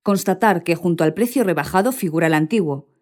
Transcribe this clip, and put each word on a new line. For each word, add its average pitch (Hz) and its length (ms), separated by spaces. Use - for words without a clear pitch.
constatar 190 640
que 170 100
junto 170 280
al 156 120
precio 240 300
rebajado 185 480
figura 160 340
el 160 80
antiguo 156 560